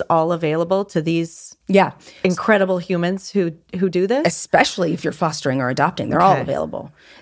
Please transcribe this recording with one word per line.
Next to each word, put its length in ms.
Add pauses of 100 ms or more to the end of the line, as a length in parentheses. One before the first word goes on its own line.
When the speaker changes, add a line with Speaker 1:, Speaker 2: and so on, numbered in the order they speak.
Speaker 1:
all 220
available 540
to 160
these 520 (140)
Speaker 2:
Yeah. 240 (320)
Speaker 1:
incredible 540
humans 520
who, 220 (260)
who 120
do 180
this? 180
Speaker 2:
Especially 680
if 100
you're 80
fostering 480
or 100
adopting, 400
they're 120
all 100
Speaker 1:
Okay. 100
Speaker 2:
available. 520 (280)